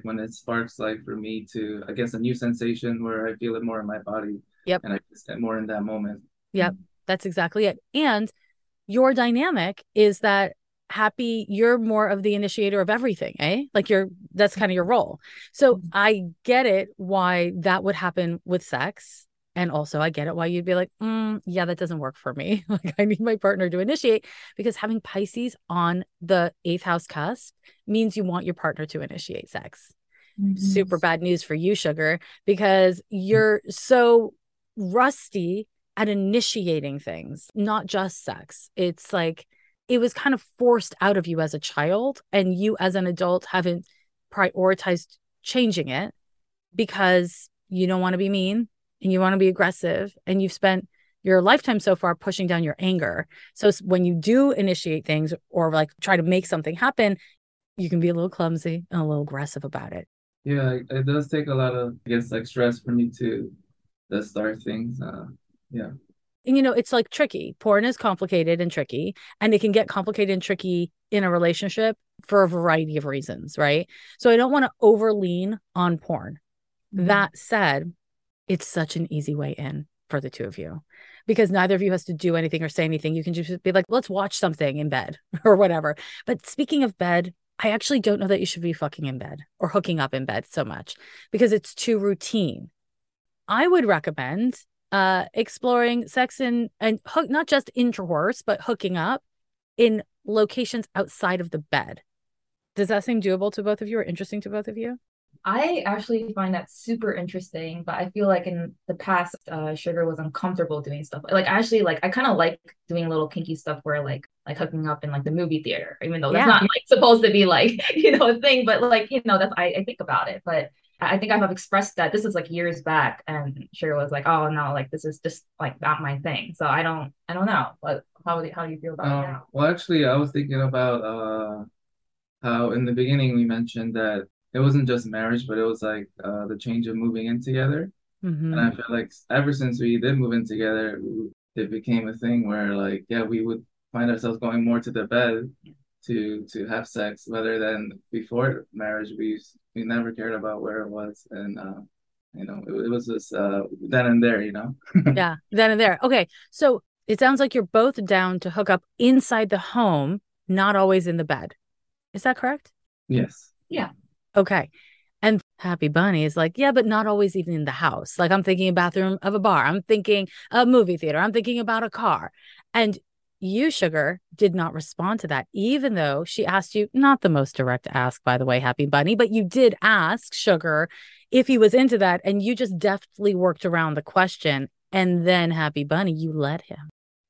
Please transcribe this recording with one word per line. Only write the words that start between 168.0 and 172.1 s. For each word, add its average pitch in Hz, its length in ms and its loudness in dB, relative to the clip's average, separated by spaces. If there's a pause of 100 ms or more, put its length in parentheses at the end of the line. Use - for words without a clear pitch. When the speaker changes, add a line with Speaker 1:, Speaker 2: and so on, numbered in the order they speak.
Speaker 2:
Like, 175 120 4
I'm 196 120 4
thinking 185 260 2
a 180 40 2
bathroom 185 500 2
of 196 120 0
a 214 40 0
bar. 190 260 4
I'm 175 180 0
thinking 202 460 2 (220)
a 247 140 4
movie 233 320 6
theater. 151 220 -2
I'm 202 140 0
thinking 233 260 0
about 226 240 -2
a 226 80 -4
car." 165 420 -2 (400)